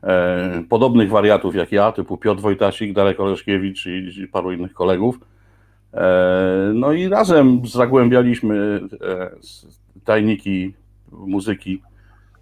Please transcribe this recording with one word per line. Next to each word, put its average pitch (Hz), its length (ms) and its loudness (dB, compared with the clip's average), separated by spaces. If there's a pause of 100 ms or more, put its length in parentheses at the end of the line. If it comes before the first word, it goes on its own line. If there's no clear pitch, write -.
e, 90 640 -2
podobnych 117 420 4
wariatów 101 440 2
jak 87 180 -2
ja, 101 200 2
typu 95 260 -8
Piotr 104 220 -2
Wojtasik, 101 520 -2
Darek 98 280 0
Oleszkiewicz 98 680 -4
i, 92 360 -10
i 92 60 -14
paru 92 240 -4
innych 87 220 -10
kolegów. 92 440 0 (760)
E, 92 800 2
no 131 180 0
i 180 160 -2
razem 156 580 4
zagłębialiśmy, 120 1120 2 (200)
e, 92 320 -8
s-, - 480 -20 (240)
tajniki 98 720 -2 (380)
muzyki. 95 720 -6 (600)